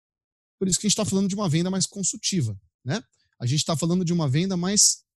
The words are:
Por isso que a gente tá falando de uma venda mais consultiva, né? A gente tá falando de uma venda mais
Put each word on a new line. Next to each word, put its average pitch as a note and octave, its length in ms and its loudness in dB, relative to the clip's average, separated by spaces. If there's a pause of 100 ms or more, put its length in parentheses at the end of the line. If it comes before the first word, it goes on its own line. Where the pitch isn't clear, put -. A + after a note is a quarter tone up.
(580)
Por F#3+ 100 -2
isso F3 120 0
que - 80 -2
a - 20 4
gente - 80 2
tá A3 80 0
falando G3 220 0
de F#3 80 -2
uma G3+ 140 -2
venda E3 200 2
mais F#3 160 -2
consultiva, E3+ 720 -4 (240)
né? D#3+ 200 -4 (360)
A B2+ 60 -6
gente C#3 180 0
tá E3+ 120 0
falando F3 280 0
de E3+ 100 0
uma E3 140 2
venda F3 300 0
mais F#3+ 460 2 (160)